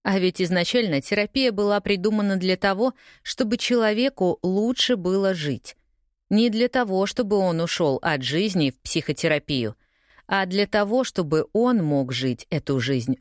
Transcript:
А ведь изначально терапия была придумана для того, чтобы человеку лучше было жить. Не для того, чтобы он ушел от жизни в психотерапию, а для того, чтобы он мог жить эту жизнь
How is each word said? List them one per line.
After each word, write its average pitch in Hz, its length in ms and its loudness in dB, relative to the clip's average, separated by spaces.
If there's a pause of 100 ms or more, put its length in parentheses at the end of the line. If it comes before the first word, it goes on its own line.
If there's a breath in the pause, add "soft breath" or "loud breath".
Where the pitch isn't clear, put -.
А 196 160 2
ведь 185 240 0
изначально 175 580 0
терапия 214 520 0
была 202 280 0
придумана 202 560 0
для 185 200 0
того, 202 380 0 (280 loud breath)
чтобы 233 340 -2
человеку 220 840 0
лучше 214 540 0
было 190 380 0
жить. 147 420 -6 (540)
Не 220 200 4
для 226 180 2
того, 202 380 0
чтобы 208 300 -2
он 180 240 2
ушел 160 420 0
от 147 200 -2
жизни 160 480 0
в - 100 -10
психотерапию, 147 960 -2 (500 soft breath)
а 190 200 -2
для 196 200 0
того, 214 380 0
чтобы 156 480 -2
он 233 300 2
мог 139 300 0
жить 123 380 -4
эту 139 300 -2
жизнь 127 400 -2